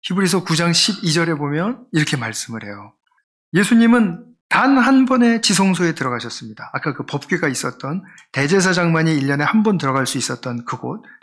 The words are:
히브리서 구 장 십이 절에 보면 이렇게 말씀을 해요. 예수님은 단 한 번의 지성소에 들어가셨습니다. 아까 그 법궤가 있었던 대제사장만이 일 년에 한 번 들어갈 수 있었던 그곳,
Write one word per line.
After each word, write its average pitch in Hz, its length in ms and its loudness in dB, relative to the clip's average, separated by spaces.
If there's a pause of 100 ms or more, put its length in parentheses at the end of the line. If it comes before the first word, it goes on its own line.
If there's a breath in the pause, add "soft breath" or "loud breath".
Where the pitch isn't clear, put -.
히브리서 185 400 0
구 160 120 -2
장 170 160 0
십이 170 400 0
절에 165 220 2
보면 151 580 -4
이렇게 151 240 0
말씀을 113 480 -8
해요. 101 300 -16 (580)
예수님은 226 720 4 (220)
단 262 300 4
한 262 260 4
번의 240 380 2
지성소에 180 520 2
들어가셨습니다. 117 760 -8
아까 143 220 -6
그 113 100 -10
법궤가 - 440 -4
있었던 135 560 -6 (280 loud breath)
대제사장만이 165 840 2
일 139 120 0
년에 143 180 0
한 220 180 2
번 208 140 2
들어갈 135 300 0
수 - 100 -4
있었던 120 480 -6
그곳, 127 380 -8 (200 loud breath)